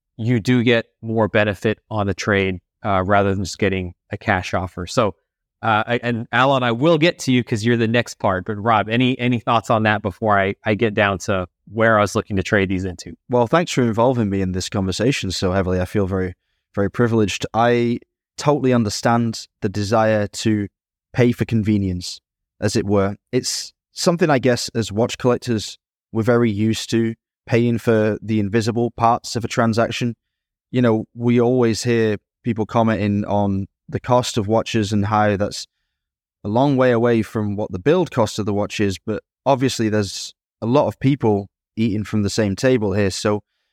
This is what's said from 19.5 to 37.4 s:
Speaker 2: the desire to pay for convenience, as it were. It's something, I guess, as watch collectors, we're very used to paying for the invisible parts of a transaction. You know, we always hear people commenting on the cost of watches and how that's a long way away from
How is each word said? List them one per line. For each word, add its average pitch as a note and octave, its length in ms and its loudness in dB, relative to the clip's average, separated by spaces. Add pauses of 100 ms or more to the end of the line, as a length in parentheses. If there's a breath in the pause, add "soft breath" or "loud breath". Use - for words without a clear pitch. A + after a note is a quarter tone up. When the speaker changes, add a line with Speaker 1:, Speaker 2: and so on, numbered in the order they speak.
Speaker 2:
the G#2+ 80 -4
desire G#2+ 580 2
to G#2 400 0 (460)
pay B2 180 4
for A#2 140 -4
convenience, G2+ 760 -2 (400)
as G#2 160 -2
it A#2 120 0
were. G2 300 0 (140)
It's - 400 -4 (200)
something, E3+ 400 0
I C3+ 80 2
guess, A#2+ 340 0
as A2 180 -4
watch G#2+ 280 -2
collectors, A#2+ 580 -2 (340)
we're A2+ 120 -2
very A#2+ 260 2
used A2 400 -2
to A2+ 240 0 (340)
paying A#2+ 300 2
for A2 440 0
the G#2+ 200 -2
invisible A2+ 500 0
parts A#2 460 -2
of A2+ 80 -4
a - 20 -8
transaction. A#2 640 -2 (560)
You B2+ 120 0
know, A2 240 2 (100)
we A#2+ 240 2
always A#2+ 420 2
hear A2+ 360 0 (260)
people A2 220 -2
commenting G#2 580 0
on G2 440 -2 (200)
the - 140 -6
cost B2 360 0
of G2+ 120 -2
watches A2 420 0
and G#2 140 0
how G#2+ 320 2
that's - 280 -4 (800)
a G#2+ 60 -6
long C3+ 260 2
way B2+ 160 4
away A#2 300 2
from G#2 340 -4